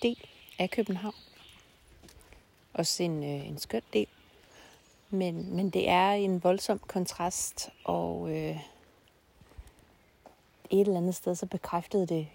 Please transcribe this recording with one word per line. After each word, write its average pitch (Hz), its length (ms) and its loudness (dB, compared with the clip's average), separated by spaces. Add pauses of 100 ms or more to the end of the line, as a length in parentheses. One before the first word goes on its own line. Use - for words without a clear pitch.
del 240 260 -2 (320)
af 185 100 2
København. 202 460 -2 (1600)
Også - 300 0
en, 156 200 0
øh, 143 240 -4
en 151 100 -8
skøn - 240 -4 (120)
del. 214 140 2 (1000)
Men, 180 460 -2
men 190 140 0
det 185 200 0
er 185 220 6
en 190 320 2
voldsom 196 360 4
kontrast, - 880 -4 (140)
og, 170 460 -2
øh, 156 280 -4 (2000)
et 196 180 6
eller 185 140 4
andet 180 140 2
sted, 180 200 -2
så 202 100 -6
bekræftede 175 600 -2
det 160 300 0